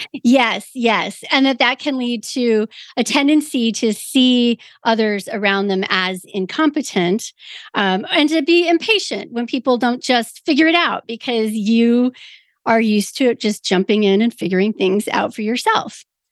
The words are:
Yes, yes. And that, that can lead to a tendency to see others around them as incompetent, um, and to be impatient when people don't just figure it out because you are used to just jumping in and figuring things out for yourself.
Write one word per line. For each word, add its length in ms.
Yes, 600
yes. 560
And 160
that, 100
that 220
can 180
lead 280
to 420
a 60
tendency 680
to 220
see 640
others 460
around 400
them 200
as 360
incompetent, 1080
um, 380
and 180
to 140
be 240
impatient 640
when 160
people 300
don't 260
just 420
figure 220
it 80
out 320
because 440
you 600
are 160
used 360
to 160
just 320
jumping 380
in 180
and 120
figuring 400
things 340
out 260
for 80
yourself. 640